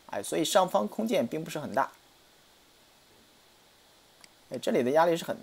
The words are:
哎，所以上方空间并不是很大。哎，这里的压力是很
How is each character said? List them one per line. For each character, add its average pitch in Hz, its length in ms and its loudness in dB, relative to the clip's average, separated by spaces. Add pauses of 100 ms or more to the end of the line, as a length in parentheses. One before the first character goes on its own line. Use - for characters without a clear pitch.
(100)
哎， 104 120 -6
所 151 140 -6
以 170 80 0
上 185 240 4
方 202 180 0
空 220 220 -4
间 170 180 2
并 156 160 -6
不 165 60 -12
是 160 100 -8
很 123 140 -8
大。 123 180 0 (2500)
哎， 135 100 -8
这 - 100 -4
里 185 120 2
的 120 80 0
压 160 160 6
力 165 100 2
是 170 80 -6
很 - 180 -6